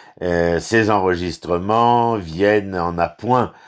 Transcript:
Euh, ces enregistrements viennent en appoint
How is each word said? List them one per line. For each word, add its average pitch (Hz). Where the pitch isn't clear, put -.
Euh, 85
ces 110
enregistrements 101
viennent 98
en 87
appoint 110